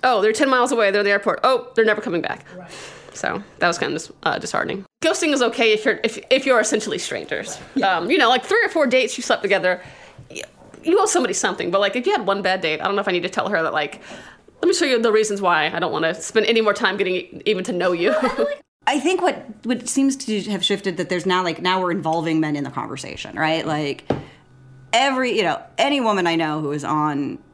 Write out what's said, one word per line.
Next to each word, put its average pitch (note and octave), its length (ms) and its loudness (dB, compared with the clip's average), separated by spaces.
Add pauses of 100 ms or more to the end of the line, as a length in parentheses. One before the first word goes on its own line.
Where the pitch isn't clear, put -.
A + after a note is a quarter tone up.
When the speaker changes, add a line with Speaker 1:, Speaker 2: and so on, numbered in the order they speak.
Speaker 1:
Oh, A#3+ 180 4
they're G#3+ 120 4
ten C4+ 160 2
miles B3+ 220 2
away. A3 200 2
They're G3+ 100 2
in G3+ 40 2
the G3+ 60 2
airport. G3+ 320 0
Oh, B3 320 2
they're A3+ 100 4
never G#3+ 160 2
coming F3 200 -4
back." - 240 -8 (100)
Right. F3+ 140 -16 (440)
So - 280 -4 (180)
that F3 80 2
was F3 120 0
kind C#3+ 140 -2
of D#3+ 60 -4
dis-, - 120 -14 (120)
uh, - 140 0
disheartening. - 480 -4 (160)
Ghosting E4 320 0
is C4+ 80 0
okay A#3 320 2
if G#3+ 120 -2
you're, A3 180 0
if, A3+ 160 -2 (100)
if C4 160 4
you're B3+ 140 4
essentially G#3 400 0
strangers. - 600 -8
Speaker 2:
Right. - 0 - (180)
Yeah. F#3+ 200 2
Speaker 1:
Um, F3 140 -2
you F4+ 80 4
know, A#3 100 6
like, B3 160 2
three A4+ 180 2
or G4+ 60 0
four D#4 160 2
dates B3 320 0
you A#3+ 60 -8
slept - 180 0
together, F#3 400 0 (480)
y-, - 140 -14 (400)
you F4+ 160 4
owe G4+ 80 2
somebody B3+ 260 0
something. F#3 380 -2
But, G3 100 2
like, G3+ 140 0
if B3 100 -2
you G4 60 2
had B3 160 0
one G3 160 0
bad F#3 180 0
date, D#3 180 -2
I D#3 60 -8
don't G3 100 0
know G3+ 60 0
if G3+ 60 -2
I G3 40 0
need F3 120 0
to F3+ 60 -4
tell - 200 -2
her F#3 140 0
that, D#3+ 100 -2
like, D3 280 -4 (600)
"Let E4 60 2
me F#4+ 80 4
show E4+ 100 2
you B3+ 160 2
the A3+ 100 2
reasons G#3 300 2
why E3+ 320 2
I E3+ 60 -4
don't E3 120 -2
wanna D#3+ 220 0
spend - 320 0
any A3+ 160 4
more G#3 140 4
time G3+ 200 0
getting F#3 200 0
e-, - 320 -8
even F#3+ 160 0
to - 100 -4
know F3+ 180 2
you." F3 220 2 (380)
<laughs> - 340 -12
Speaker 2:
I C#4+ 140 2
think F4+ 240 0
what, F4 200 0 (200)
what A#3+ 260 -4
seems C4+ 280 2
to G#3+ 240 -4 (100)
have F#3 120 -4
shifted F#3+ 340 -2
that F3 120 -4
there's F3+ 160 -2
now, F#3 180 2
like, E3 160 -4
now F#3 220 0
we're F3+ 100 0
involving D#3+ 480 0
men D3+ 160 0
in C#3+ 100 -4
the B2+ 60 -8
conversation, - 640 -10
right? D#3+ 300 0
Like, D3+ 420 -4 (880)
every, B3+ 420 2
you A3 80 2
know, D#3+ 160 0 (200)
any C#4 220 4
woman G3 260 2
I E3 80 2
know D#3 260 0
who D3 100 -2
is D3 120 -4
on D3 560 -2 (140)